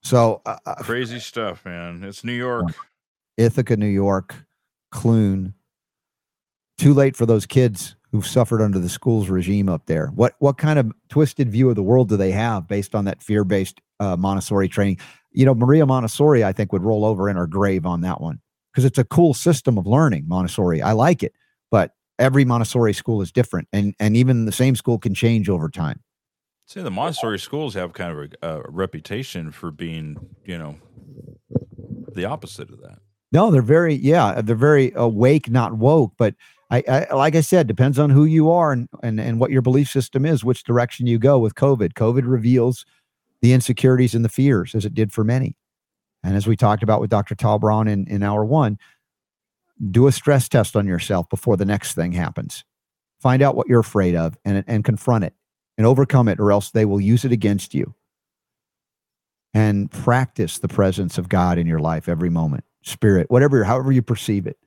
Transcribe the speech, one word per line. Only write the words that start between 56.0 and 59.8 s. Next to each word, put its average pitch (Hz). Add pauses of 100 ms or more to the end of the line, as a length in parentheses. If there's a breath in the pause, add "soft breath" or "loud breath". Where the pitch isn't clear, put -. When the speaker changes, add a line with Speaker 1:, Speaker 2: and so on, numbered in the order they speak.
Speaker 1:
it, 98
or 104
else 101
they 110
will 101
use 113
it 123
against 104
you. - (1600)
And 104